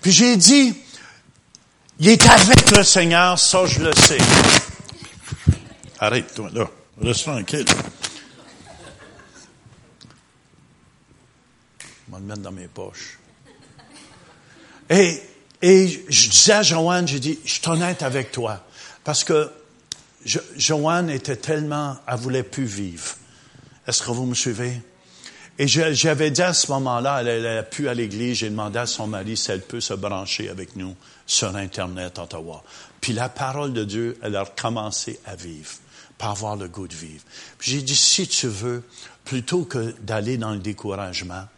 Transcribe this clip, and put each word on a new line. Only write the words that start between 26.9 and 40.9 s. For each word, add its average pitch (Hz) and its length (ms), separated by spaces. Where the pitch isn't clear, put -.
elle, 120 80
elle 113 300
a 110 40
pu 143 260
à 123 60
l'église, 117 440
j'ai 110 120
demandé 107 280
à 120 80
son 113 200
mari 107 300
si - 140
elle 95 120
peut - 180
se 110 140
brancher 98 540
avec 92 280
nous 92 180
sur 98 300
Internet, 90 600
Ottawa. 82 440
Puis 127 120
la 123 160
parole 139 440
de 110 120
Dieu, 113 380
elle 104 140
a 98 80
recommencé 110 840
à 101 80
vivre, 82 360
pas 110 120
avoir 104 260
le 95 120
goût 90 200
de 85 60
vivre. 78 280
Puis - 140
j'ai 139 100
dit, 135 140
si - 320
tu - 180
veux, 120 380
plutôt 135 400
que 117 360
d'aller 110 360
dans 110 160
le 104 60
découragement 95 840